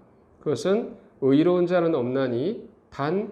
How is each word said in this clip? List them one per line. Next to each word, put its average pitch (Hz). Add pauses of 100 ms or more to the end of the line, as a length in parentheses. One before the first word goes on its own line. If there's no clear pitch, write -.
(400)
그것은 185 (260)
의로운 170
자는 170
없나니 131 (220)
단 190